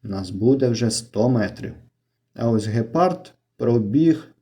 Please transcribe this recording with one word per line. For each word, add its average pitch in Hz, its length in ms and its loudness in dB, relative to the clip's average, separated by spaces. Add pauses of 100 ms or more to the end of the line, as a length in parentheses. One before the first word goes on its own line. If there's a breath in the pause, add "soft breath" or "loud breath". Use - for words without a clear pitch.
У 113 40 -12
нас 95 220 -8
буде 123 380 2
вже 117 220 0
сто - 380 -2
метрів. 110 440 -2 (600)
А 117 160 -2
ось 107 160 0
гепард 117 680 -2 (220)
пробіг 120 720 2 (140)